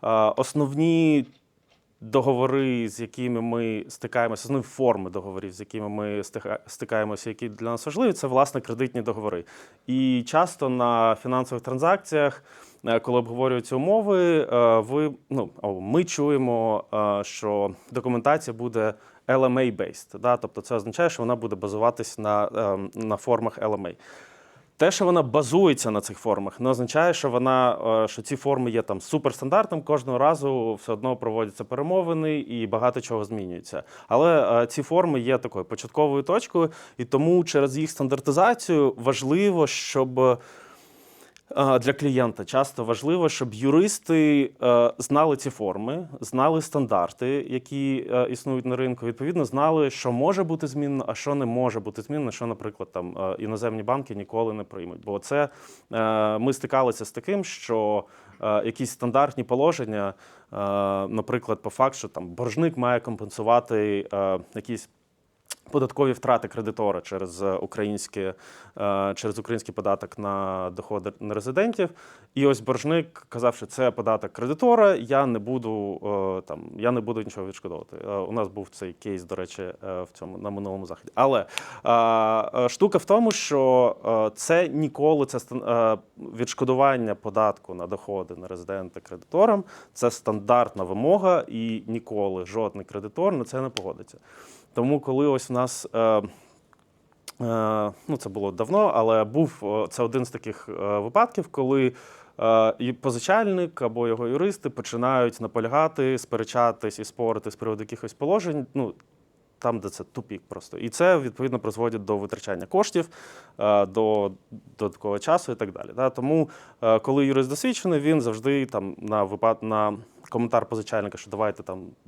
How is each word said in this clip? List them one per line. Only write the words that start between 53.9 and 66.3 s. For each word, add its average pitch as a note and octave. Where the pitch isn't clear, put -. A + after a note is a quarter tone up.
ніколи A2
не G#2+
приймуть. F2
Бо G2+
це, C#3+
е, A2
ми B2+
стикалися C3
з -
таким, F#3+
що, G#2
е, G#2+
якісь A#2
стандартні C3
положення, A#2+
е, -
наприклад, A2
по G#2+
факту, C3
що A2
там F2+
боржник B2
має B2
компенсувати, G#2+
е, F#2+
якісь A2
податкові C3+
втрати A#2